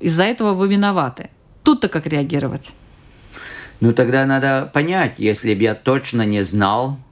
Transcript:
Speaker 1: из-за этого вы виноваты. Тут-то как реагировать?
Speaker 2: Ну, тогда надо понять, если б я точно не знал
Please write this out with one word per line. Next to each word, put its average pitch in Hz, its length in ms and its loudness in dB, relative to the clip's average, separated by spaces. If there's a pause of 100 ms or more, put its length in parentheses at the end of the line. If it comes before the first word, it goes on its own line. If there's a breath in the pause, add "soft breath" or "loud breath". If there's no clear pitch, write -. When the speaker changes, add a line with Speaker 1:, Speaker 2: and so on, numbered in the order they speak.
Speaker 1:
из-за 175 240 0
этого 220 280 0
вы 190 160 0
виноваты. 196 640 0 (320)
Тут-то 254 260 2
как 160 180 -4
реагировать? 143 680 -4 (1080 loud breath)
Speaker 2:
Ну, 117 120 4
тогда 127 340 2
надо 135 480 0
понять, 160 440 0
если 107 360 0
б 98 80 0
я 110 120 2
точно 131 520 -2
не 104 180 0
знал 104 540 0 (140)